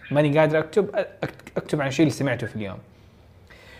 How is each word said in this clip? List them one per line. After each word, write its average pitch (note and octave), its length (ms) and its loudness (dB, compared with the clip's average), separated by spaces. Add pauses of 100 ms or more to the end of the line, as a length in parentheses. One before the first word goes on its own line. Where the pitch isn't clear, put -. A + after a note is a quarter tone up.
(100)
ماني D3 280 4
قادر D#3 200 4
أكتب، D#3 360 0
أ-، - 120 -2 (160)
أكت-، - 340 -10
أكتب D3+ 240 -2
عن C3+ 100 0
شيء D#3 160 4
اللي B2+ 80 2
سمعته B2+ 320 -2
في - 100 -10
اليوم. G2 220 -8 (1000)